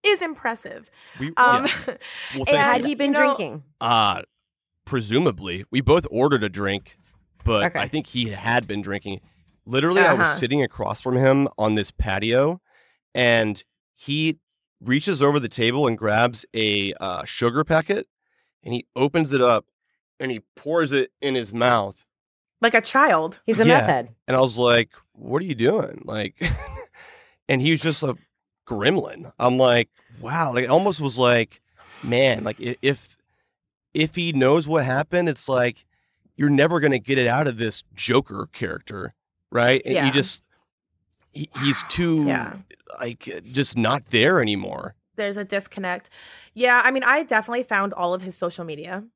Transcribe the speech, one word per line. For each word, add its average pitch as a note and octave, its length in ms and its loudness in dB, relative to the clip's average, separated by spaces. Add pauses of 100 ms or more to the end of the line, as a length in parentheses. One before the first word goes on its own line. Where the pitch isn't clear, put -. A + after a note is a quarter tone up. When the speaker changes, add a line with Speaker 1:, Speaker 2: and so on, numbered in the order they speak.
Speaker 1:
is G4+ 180 2
impressive. - 680 -8 (300)
Speaker 2:
We, - 80 -6 (100)
Speaker 1:
Um, B3 280 4
Speaker 2:
yeah. - 100 0
Speaker 1:
<laughs> - 100 -12 (500)
Speaker 2:
Well, C4+ 100 -4
thank - 40 -2
Speaker 1:
and, C#4+ 80 4
Speaker 3:
Had B3 240 2
Speaker 2:
you. B3+ 60 -2
Speaker 3:
he D4 80 -2
been C#4+ 180 0
Speaker 1:
you D4 60 2
know, - 0 - (160)
Speaker 3:
drinking? D3+ 280 -8 (160)
Speaker 2:
Uh, G#2+ 440 2 (640)
presumably. G#2 840 -2
We B2+ 120 0
both D3 280 4
ordered B2+ 340 2
a G#2+ 60 -2
drink, G2 480 -6 (460)
but A2 220 2
Speaker 3:
Okay. F3 140 -4
Speaker 2:
I G2+ 80 -2
think D3 200 -6
he A#2+ 240 -4
had A2 360 -2
been G2+ 140 -6
drinking. G2 400 -8 (460)
Literally, D#3 340 2
I F3 120 4
was F3+ 140 2
Speaker 1:
Uh-huh. D3 100 0
Speaker 2:
sitting C3+ 260 0
across - 380 -6
from B2+ 140 -2
him C3+ 320 4 (100)
on G#2+ 180 0
this G#2 160 -4
patio, A2+ 680 -2 (540)
and A2+ 500 2 (300)
he D#3 460 -4 (420)
reaches C#3+ 400 0
over C#3+ 180 4
the A#2 100 -6
table B2+ 380 0
and A2+ 100 -2
grabs A2 480 0 (100)
a, G2+ 440 -2
uh, F#2 260 -8
sugar A#2+ 380 -2
packet, D#3+ 440 -2 (540)
and A#2+ 120 -10
he A#2+ 120 -6 (100)
opens C#3+ 380 0
it C3+ 80 4
up, A#2+ 240 4 (540)
and C3+ 120 -6
he A2+ 100 -8 (140)
pours D#3 360 -2
it C3+ 200 0 (100)
in C#3 120 -2
his A#2 200 -4
mouth. A#2 520 0 (560)
Speaker 1:
Like A3+ 140 2
a E4 60 6
child. F#3+ 640 2
Speaker 3:
He's A3 140 0
a A3+ 60 6
Speaker 2:
Yeah. - 140 8
Speaker 3:
meth G#3+ 60 2
head. C#3 300 0 (120)
Speaker 2:
And C3 100 0
I C3 40 4
was A#2+ 160 2
like, A#2+ 320 4 (240)
"What B2 280 -6
are F#3+ 40 -8
you D#3 100 -6
doing?" C#3+ 500 0
Like, G#2+ 340 -6
<laughs> - 1080 -10
and C3 120 0
he D3+ 100 2
was D#3 100 0
just D#3 220 -2
a C3 140 -4 (500)
gremlin. B2 720 -2
I'm B2 180 2
like, A#2+ 320 4 (300)
"Wow." C#3 340 -4
Like, B2 120 0
it A#2+ 40 -6
almost D#3+ 300 2
was C3+ 180 -6
like, B2 440 2 (420)
"Man, B2 400 2
like, A2 160 -6
i-, A#2+ 220 -8
if, - 360 -4 (760)
if D#3 220 0
he E3+ 180 -4
knows C#3+ 340 4
what D#3 180 0
happened, D3+ 440 -2
it's - 200 -8
like, B2 360 -2 (500)
you're D3 140 0
never D3+ 300 4
gonna C#3 200 2
get C3 180 -2
it B2 100 2
out C3+ 200 0
of A#2+ 100 -6
this A2 260 -6 (100)
Joker - 580 -2
character, - 640 -10 (380)
right?" A#2+ 340 2
And C3 80 -2
he E3+ 120 0
Speaker 1:
Yeah. C3+ 60 2
Speaker 2:
just, - 320 -2 (880)
he, D3 180 -12 (100)
he's C#3 240 0
Speaker 1:
Wow. - 60 -12
Speaker 2:
too, E3 380 0
Speaker 1:
Yeah. - 260 -4 (460)
Speaker 2:
like, A2+ 420 -10 (100)
just C3 260 -2
not A#2+ 320 -2
there C#3 320 4
anymore. G2 540 -6 (220)
Speaker 1:
There's G3+ 200 -6
a G3+ 80 -8
disconnect. G3 640 -8 (440)
Yeah, B3 300 4
I B3+ 80 4
mean, C4+ 140 -2
I C#4+ 180 2
definitely A#3 400 -2
found G3+ 300 -2
all F3 200 -2
of F#3 80 -6
his F#3 140 -12
social F3 300 -8
media. E3 400 -12 (100)